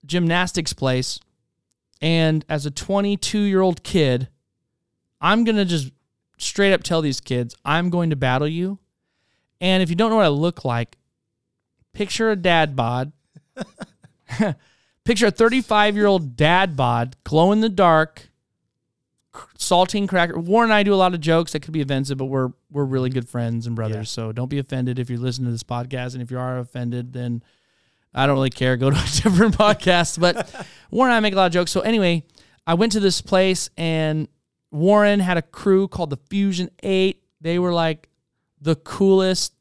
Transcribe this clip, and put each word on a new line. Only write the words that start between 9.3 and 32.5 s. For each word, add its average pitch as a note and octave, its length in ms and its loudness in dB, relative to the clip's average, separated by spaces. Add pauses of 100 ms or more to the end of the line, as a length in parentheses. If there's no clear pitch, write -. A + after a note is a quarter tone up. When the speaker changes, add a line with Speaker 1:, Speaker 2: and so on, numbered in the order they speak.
Speaker 1:
And F#3 200 2
if E3 80 0
you E3+ 60 -2
don't A3 140 2
know A3 80 2
what G3+ 80 4
I D#3 40 4
look D3+ 360 -2
like, A#2 320 -4 (960)
picture A3 380 -2
a G#3+ 40 2
dad E3 400 2
bod, B2+ 380 -4 (420)
<laughs> - 1000 -6 (500)
Picture A3+ 220 2
a G3 40 4
thirty-five-year-old G#3 1040 2
dad E3+ 400 2
bod, A#2+ 460 0
glow E3 280 4
in G#3+ 100 2
the A3 80 2
dark, E3 600 2 (1040)
cr-, - 140 -20 (100)
saltine F#3 500 0
cracker. F3 320 0
Warren A3 300 2
and G#3+ 60 4
I G#3 80 4
do G3+ 100 2
a - 20 4
lot F#3 180 2
of E3+ 60 -6
jokes E3 320 0
that D3+ 100 -4
could D#3 120 -14
be D#3 80 -2
offensive, C3+ 360 -4
but C3+ 80 -4
we're, C3 260 -2 (200)
we're C#3+ 140 -2
really C3 240 -2
good B2+ 180 -4
friends A#2 400 -4
and A#2 80 -4
brothers, A2 200 -4
Speaker 2:
Yeah. G#2+ 80 -8
Speaker 1:
so A2+ 280 -8
don't B2 180 -6
be C#3+ 100 -4
offended B2+ 400 -4
if B2 100 -6
you A#2+ 80 -6
listen B2+ 280 -6
to A#2+ 60 -2
this A#2 120 -6
podcast, B2 500 -8
and B2+ 80 -10
if A#2+ 100 -12
you B2+ 80 -8
are B2+ 200 -6
offended, B2 520 -8
then B2 320 -8 (720)
I C3 120 0
don't C#3 100 2
really C3+ 140 0
care. B2+ 280 0
Go C3+ 140 2
to C#3 40 2
a E3 40 2
<laughs> - 220 -2
different G3+ 360 4
podcast, F#3+ 640 2
but F#3+ 320 0 (260)
<laughs> - 120 -20
Warren B3 200 2
and A#3 60 4
I - 20 2
make G#3+ 140 0
a F#3+ 40 0
lot F#3+ 100 4
of E3+ 60 0
jokes. F3+ 180 0
So F#3 100 0
anyway, F#3+ 420 0 (420)